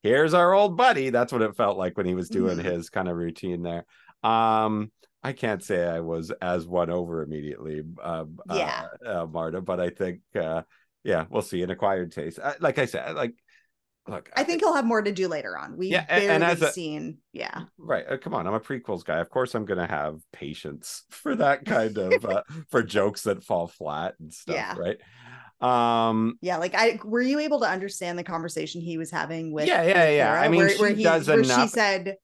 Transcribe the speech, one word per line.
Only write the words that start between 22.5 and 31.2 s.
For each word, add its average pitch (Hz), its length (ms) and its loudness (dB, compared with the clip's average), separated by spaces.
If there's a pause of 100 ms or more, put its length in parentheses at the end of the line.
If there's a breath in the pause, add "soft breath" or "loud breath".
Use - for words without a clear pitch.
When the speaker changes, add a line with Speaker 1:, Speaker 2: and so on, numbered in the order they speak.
Speaker 2:
<laughs> 156 160 -16
Speaker 1:
for 123 100 4
jokes 101 420 0
that 98 200 -2
fall 85 240 -2
flat 78 540 -8
and 78 120 -18
stuff, - 220 -8
Speaker 2:
Yeah. 101 220 -6
Speaker 1:
right? 90 200 -4 (640 loud breath)
Um, 117 800 2
Speaker 2:
Yeah, 175 160 -2
like, 175 180 -4
I, 226 280 4
were 220 180 0
you 269 180 2
able 294 200 0
to 226 80 0
understand 185 500 -6
the 175 60 -6
conversation 165 580 -8
he 165 160 -8
was 160 140 -8
having 160 400 -6
with, 151 160 0
Speaker 1:
Yeah, - 160 2
yeah, 175 220 6
Speaker 2:
with 151 100 6
Speaker 1:
yeah. 113 180 6
Speaker 2:
Hera, 123 80 4
Speaker 1:
I 147 60 6
mean, 170 120 6
Speaker 2:
where, 196 100 8
Speaker 1:
she 202 120 2
Speaker 2:
where 208 120 6
he, 214 100 0
Speaker 1:
does 165 240 6